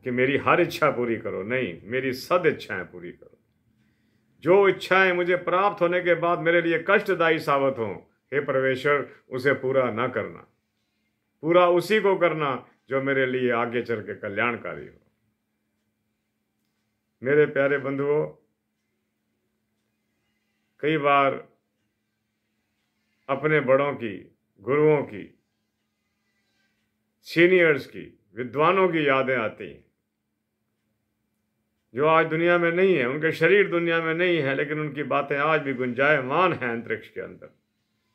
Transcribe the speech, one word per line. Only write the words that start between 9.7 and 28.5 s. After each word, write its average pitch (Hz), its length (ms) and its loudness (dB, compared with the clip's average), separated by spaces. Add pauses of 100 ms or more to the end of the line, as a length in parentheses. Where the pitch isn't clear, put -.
ना 120 160 -4
करना, 95 380 -8 (1000)
पूरा 175 260 4
उसी 175 320 2
को 190 160 2
करना 156 360 0 (360)
जो 135 120 -2
मेरे 135 240 0
लिए 127 260 -2
आगे 117 300 -2
चल 110 200 -6
के 98 140 -12
कल्याणकारी 98 720 -6
हो। - 60 -20 (2250)
मेरे 143 260 4
प्यारे 139 300 0
बंधुओं, 143 480 -2 (2500)
कई 156 180 0
बार 139 460 2 (1900)
अपने 147 320 0
बड़ों 135 320 2
की, 110 220 -8 (460)
गुरुओं 147 420 2
की, 104 220 -14 (2000)
सीनियर्स 170 580 4
की, 92 160 -16 (340)
विद्वानों 156 540 2